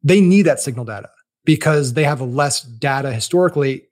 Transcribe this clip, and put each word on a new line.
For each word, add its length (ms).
They 180
need 280
that 140
signal 240
data 260
because 500
they 120
have 160
less 420
data 500
historically 800